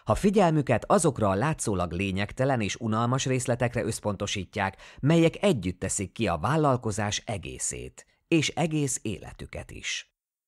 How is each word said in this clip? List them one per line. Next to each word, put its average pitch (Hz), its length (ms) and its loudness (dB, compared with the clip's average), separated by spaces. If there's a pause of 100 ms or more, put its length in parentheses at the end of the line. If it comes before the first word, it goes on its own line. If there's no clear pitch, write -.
ha - 120 2
figyelmüket 165 720 4
azokra 147 420 4
a 95 40 4
látszólag 98 580 0
lényegtelen 101 680 0
és 95 140 -2
unalmas 117 500 0
részletekre 123 580 0
összpontosítják, 98 960 -4 (220)
melyek 165 440 4
együtt 104 360 0
teszik 95 320 -4
ki 113 160 -2
a 85 100 2
vállalkozás 117 880 0
egészét – 64 800 -8 (220)
és 160 220 2
egész 151 520 -2
életüket - 720 -10
is. - 360 -8 (400)